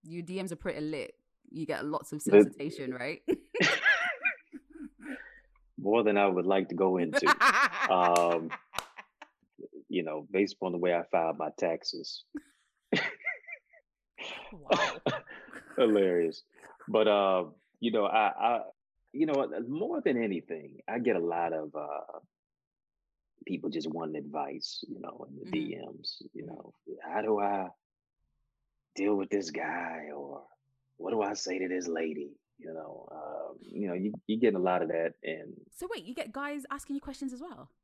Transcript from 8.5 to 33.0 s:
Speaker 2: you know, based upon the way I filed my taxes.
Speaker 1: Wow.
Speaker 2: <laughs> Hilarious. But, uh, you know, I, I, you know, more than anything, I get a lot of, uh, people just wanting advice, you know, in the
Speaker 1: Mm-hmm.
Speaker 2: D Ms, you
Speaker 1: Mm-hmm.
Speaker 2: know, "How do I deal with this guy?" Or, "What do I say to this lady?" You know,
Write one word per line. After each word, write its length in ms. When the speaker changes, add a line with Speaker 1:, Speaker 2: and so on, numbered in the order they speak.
Speaker 2:
you 140
know, 280
based 220
upon 180
the 60
way 160
I 80
filed 240
my 220
taxes. 680
Speaker 1:
Wow. 420
Speaker 2:
<laughs> 420
Hilarious. 640
But, 180
uh, 380
you 120
know, 140
I, 340
I, 200
you 140
know, 200
more 340
than 200
anything, 560
I 100
get 180
a 40
lot 320
of, 220
uh, 460
people 220
just 220
wanting 260
advice, 720
you 120
know, 280
in 80
the 80
Speaker 1:
Mm-hmm. 260
Speaker 2:
D 80
Ms, 240
you 120
Speaker 1:
Mm-hmm. 100
Speaker 2:
know, 180
"How 180
do 180
I 280
deal 180
with 140
this 220
guy?" 560
Or, 260
"What 140
do 100
I 140
say 240
to 100
this 180
lady?" 440
You 160
know, 400